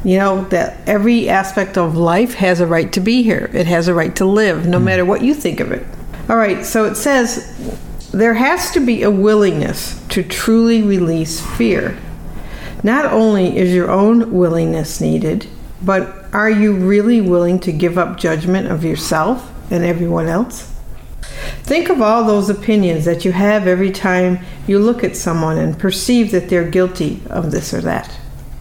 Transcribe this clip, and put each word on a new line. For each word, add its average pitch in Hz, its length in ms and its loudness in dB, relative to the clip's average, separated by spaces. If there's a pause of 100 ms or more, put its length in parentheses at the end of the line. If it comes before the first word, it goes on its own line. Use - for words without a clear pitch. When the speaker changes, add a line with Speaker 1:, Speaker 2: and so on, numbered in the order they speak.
Speaker 1:
you 185 120 4
know, 190 340 0
that - 260 -2 (100)
every 214 400 2
aspect 190 500 0
of 165 200 0
life 180 380 2
has 180 260 2
a 175 40 4
right 170 280 0
to 190 80 0
be 233 220 2
here. - 280 0
It 165 160 0
has 170 220 2
a 180 40 2
right 165 220 0
to 190 100 0
live, 190 400 2
no 180 140 2
Speaker 2:
Mm. 180 40 2
Speaker 1:
matter 185 200 2
what 190 180 0
you 269 120 2
think 180 260 -4
of - 140 -2
it. - 120 -8 (440)
All 226 80 2
right, 208 280 0
so 220 200 0
it 202 100 -2
says, 254 500 0 (680)
"There 220 220 2
has 277 360 0
to 339 80 2
be 240 240 2
a 208 80 4
willingness 202 840 2 (140)
to 185 140 -2
truly 226 580 2
release 165 600 0
fear. - 540 0 (880)
Not 233 280 2
only 208 460 2
is 180 160 2
your 180 180 2
own 226 400 4
willingness 165 720 0
needed, 156 460 0 (360)
but 190 480 -2
are 214 180 0
you 214 220 4
really 208 480 4
willing 175 400 2
to 180 140 -2
give 170 240 0
up 170 200 -2
judgment 175 540 0
of 160 140 -4
yourself 160 680 -2 (180)
and 170 140 0
everyone 170 440 0
else? 196 400 -4 (960)
Think 339 260 -2
of 302 120 2
all 226 220 4
those 208 260 2
opinions 185 560 2
that 170 200 0
you 185 60 2
have 202 360 2
every 185 240 2
time 180 480 0 (280)
you 196 120 2
look 233 240 2
at - 140 -4
someone 160 400 -2
and 160 200 -2
perceive 208 540 0
that 180 180 0
they're 175 140 2
guilty 180 640 -2
of 165 220 -4
this 151 220 -6
or 170 80 -4
that." - 300 -4 (500)